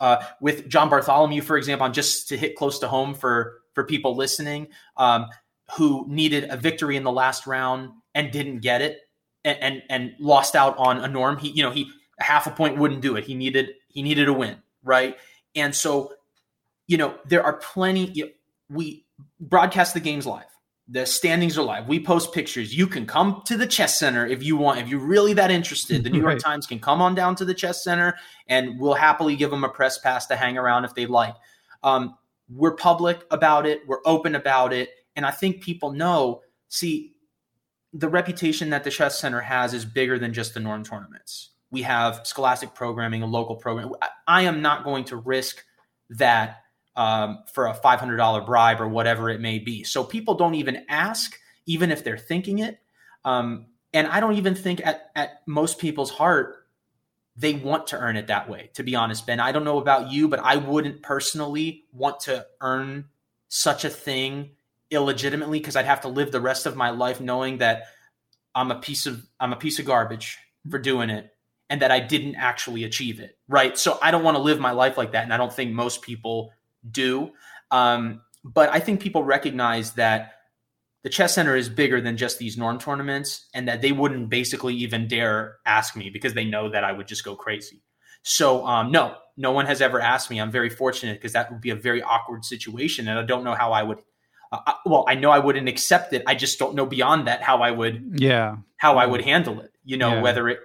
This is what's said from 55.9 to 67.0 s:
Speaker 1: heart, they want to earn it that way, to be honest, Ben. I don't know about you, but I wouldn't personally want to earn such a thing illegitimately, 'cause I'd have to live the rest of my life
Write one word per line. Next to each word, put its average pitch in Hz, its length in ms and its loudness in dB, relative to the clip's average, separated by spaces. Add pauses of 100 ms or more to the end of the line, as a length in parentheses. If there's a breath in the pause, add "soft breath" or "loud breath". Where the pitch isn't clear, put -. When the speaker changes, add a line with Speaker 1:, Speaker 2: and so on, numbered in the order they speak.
Speaker 1:
heart, 156 580 0 (680)
they 147 180 0
want 143 340 -4
to 117 100 -6
earn 117 200 -2
it 104 100 -8
that 104 220 -2
way, 85 240 -14
to 135 100 -8
be 123 120 -4
honest, 113 320 -2
Ben. 120 120 -2
I 127 120 0
don't 151 120 0
know 147 160 0
about 135 320 2
you, 147 160 2
but 143 120 0
I 135 160 4
wouldn't 143 480 -2
personally 151 880 -4
want 135 300 -4
to 127 240 -6 (160)
earn 135 440 -4 (420)
such - 380 0
a 147 40 -4
thing 139 640 -6 (380)
illegitimately, 143 720 0
'cause 151 160 -8
I'd 127 100 0
have 139 160 2
to 139 60 -8
live 139 240 -2
the 127 100 -2
rest 127 240 -2
of 151 100 -6
my 123 160 0
life 127 280 -2